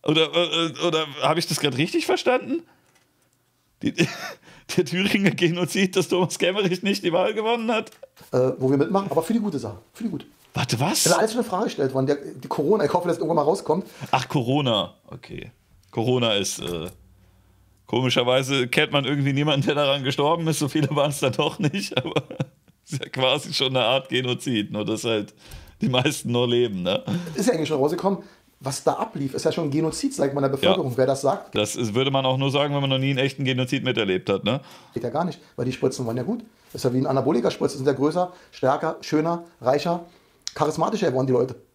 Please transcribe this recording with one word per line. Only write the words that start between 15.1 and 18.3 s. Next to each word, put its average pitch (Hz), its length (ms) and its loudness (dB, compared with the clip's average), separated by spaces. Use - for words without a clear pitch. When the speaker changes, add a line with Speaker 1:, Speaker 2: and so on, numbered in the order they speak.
Speaker 1:
Corona 120 440 0
ist, 98 260 -2
äh, 85 300 -6
komischerweise 127 800 2